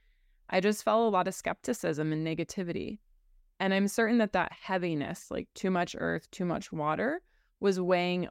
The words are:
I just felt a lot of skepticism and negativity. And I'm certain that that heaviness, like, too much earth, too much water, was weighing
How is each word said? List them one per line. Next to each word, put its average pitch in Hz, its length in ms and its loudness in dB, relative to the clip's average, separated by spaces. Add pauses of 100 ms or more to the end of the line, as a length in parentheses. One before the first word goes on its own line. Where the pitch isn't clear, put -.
(500)
I 185 100 2
just 208 240 2
felt 226 220 4
a 214 100 2
lot 180 120 4
of 190 80 -6
skepticism 160 760 -2
and 156 140 -2
negativity. 170 720 -4 (600)
And 190 120 2
I'm 196 160 4
certain 226 300 2
that 214 160 2
that 170 180 2
heaviness, 175 800 -4
like, - 240 -6
too - 160 -2
much 175 300 0
earth, 165 320 -2
too - 120 -6
much 170 280 -4
water, 170 500 -2 (380)
was 190 200 2
weighing 180 500 2